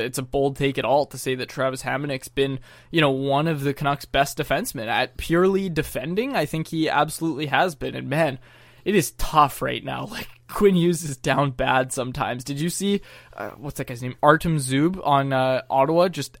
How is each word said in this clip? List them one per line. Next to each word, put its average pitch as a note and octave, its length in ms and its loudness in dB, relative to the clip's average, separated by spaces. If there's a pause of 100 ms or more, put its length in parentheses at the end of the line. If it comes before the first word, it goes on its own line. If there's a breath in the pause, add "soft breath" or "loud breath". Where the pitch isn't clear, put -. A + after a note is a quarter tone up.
it's B2+ 140 -4
a C#3 60 -4
bold C#3 340 0
take C#3 200 0
at C3 60 -2
all C3+ 220 4
to - 120 -12
say C3 180 -2
that B2+ 120 -6
Travis C3 360 -4
Hamonic's C3+ 440 -6
been, C3+ 320 0 (320 loud breath)
you E3+ 80 2
know, D3 120 4
one C3+ 360 0
of D3+ 140 -2
the C#3 120 0
Canucks' C#3+ 300 -2
best - 360 0
defensemen C#3+ 480 -2
at A#2 280 0
purely F#3+ 540 2
defending. E3+ 640 -4
I E3+ 100 0
think D#3+ 220 -4
he D#3 220 0
absolutely D3+ 560 0
has C#3+ 300 2
been, B2+ 200 -8
and C3 140 -8
man, C#3 300 0 (440 soft breath)
it G3 100 0
is F#3 180 2
tough - 500 2
right B2+ 240 -4
now. C3 200 -6
<laughs> - 60 -14
Like, - 160 -10 (220)
Quinn G3 260 4
Hughes E3+ 280 2
is C#3+ 120 -8
down C#3 360 0
bad C3 420 0
sometimes. B2+ 500 -4
Did C#3+ 160 -6
you E3 100 -2
see, G3 300 -2 (380 loud breath)
uh, G2+ 140 -10
what's C3+ 260 -12
that C#3 100 -6
guy's A#2+ 140 -10
name? B2+ 200 -8
Artem D#3+ 360 4
Zub C#3+ 440 0
on, C#3 300 2
uh, C3 380 2
Ottawa D#3+ 400 2
just D3+ 320 -8